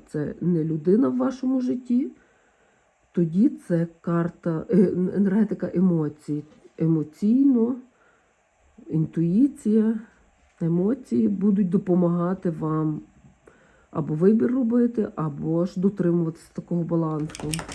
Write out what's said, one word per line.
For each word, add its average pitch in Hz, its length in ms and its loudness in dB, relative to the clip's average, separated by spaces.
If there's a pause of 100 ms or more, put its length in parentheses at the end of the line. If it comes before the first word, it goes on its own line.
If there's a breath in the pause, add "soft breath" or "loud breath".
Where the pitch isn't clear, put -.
це - 340 -8
не 170 220 0
людина 180 460 2
в 254 80 -2
вашому 262 440 -2
житті, 247 500 -2 (1000 soft breath)
тоді 180 380 2
це 170 380 -2 (140)
карта, 170 680 -4
е, 190 240 4 (220)
енергетика 196 580 0
емоцій. 156 680 0 (340)
Емоційно, 226 960 2 (1120 soft breath)
інтуїція, 214 1120 0 (600 loud breath)
емоції 208 680 0
будуть 196 420 0
допомагати 175 800 0
вам 156 520 -4 (920 soft breath)
або 151 220 -4
вибір 220 380 4
робити, 240 640 0
або 156 500 -2
ж 185 140 -8
дотримуватися 175 760 -2
такого 175 300 -6
балансу 156 680 -4 (240)